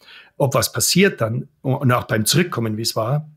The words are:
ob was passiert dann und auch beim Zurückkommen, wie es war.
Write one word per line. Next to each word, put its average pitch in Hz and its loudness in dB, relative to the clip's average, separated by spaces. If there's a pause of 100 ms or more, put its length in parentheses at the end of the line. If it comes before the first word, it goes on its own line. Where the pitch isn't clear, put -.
(380)
ob 135 0
was 117 0
passiert 180 2
dann 117 -4 (140)
und 127 0
auch 117 0
beim 110 -2
Zurückkommen, 117 0
wie 113 -6
es - -4
war. 131 -2